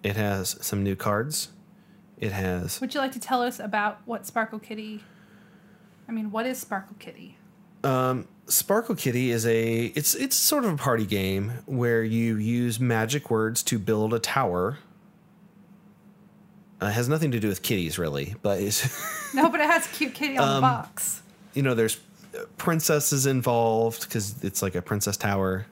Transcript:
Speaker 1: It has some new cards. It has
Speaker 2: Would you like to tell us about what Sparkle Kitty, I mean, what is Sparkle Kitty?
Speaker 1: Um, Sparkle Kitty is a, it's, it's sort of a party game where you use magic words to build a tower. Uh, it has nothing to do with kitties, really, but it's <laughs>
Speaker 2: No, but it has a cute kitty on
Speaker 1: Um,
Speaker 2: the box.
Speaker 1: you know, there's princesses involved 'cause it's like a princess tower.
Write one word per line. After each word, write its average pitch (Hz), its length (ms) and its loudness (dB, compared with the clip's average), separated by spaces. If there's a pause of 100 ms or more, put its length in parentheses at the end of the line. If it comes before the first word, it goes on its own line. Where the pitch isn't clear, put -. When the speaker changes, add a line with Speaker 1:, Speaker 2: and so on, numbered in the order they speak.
Speaker 1:
It 101 120 0
has 101 460 0
some 101 220 -2
new 98 120 0
cards. 110 540 -2 (680)
It 110 140 -4
has 92 500 -2
Speaker 2:
Would 262 120 -6
you 294 60 -4
like 269 120 0
to 254 80 -10
tell 247 240 -2
us 254 160 -4
about 208 460 -2
what 233 200 -8
Sparkle 220 340 -4
Kitty, 214 440 -12 (1040)
I 233 40 -10
mean, 220 200 -4
what 220 160 -2
is 254 120 -2
Sparkle 196 380 -8
Kitty? - 400 -18 (460)
Speaker 1:
Um, 127 440 2 (200)
Sparkle 220 480 2
Kitty 127 360 0
is 113 140 2
a, 113 420 2
it's, - 280 0
it's 269 200 -2
sort 285 300 2
of 185 80 2
a 147 40 -2
party 117 280 2
game 98 460 0 (140)
where 120 380 2
you 113 340 2
use 117 420 0
magic 120 500 0
words 110 340 2
to 120 140 0
build 107 360 0
a 117 60 0
tower. 107 600 0 (2000)
Uh, 98 60 0
it 104 40 2
has 120 180 0
nothing 156 220 2
to 120 80 0
do 107 80 0
with 95 140 -2
kitties, 87 360 0
really, 78 440 -4
but 101 200 0
it's 104 260 0 (280)
<laughs> - 180 -10
Speaker 2:
No, 294 160 6
but 330 100 0
it 294 80 4
has - 180 4
a - 40 -10
cute - 240 -4
kitty 277 240 -2
on 143 100 4
Speaker 1:
Um, 135 80 2
Speaker 2:
the 135 60 2
box. - 600 0 (320)
Speaker 1:
you 143 100 0
know, 131 120 4
there's 113 240 2 (580)
princesses 151 680 2
involved 117 840 2
'cause 104 340 -4
it's - 180 -4
like 95 140 -2
a 90 60 -2
princess 101 360 -2
tower. 98 540 0